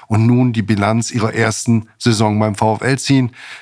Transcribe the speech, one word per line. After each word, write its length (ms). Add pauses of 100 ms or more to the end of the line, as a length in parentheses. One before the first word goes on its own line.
und 200
nun 260
die 80
Bilanz 500
ihrer 220
ersten 640
Saison 420
beim 160
V 200
F 60
L 180
ziehen. 320 (300)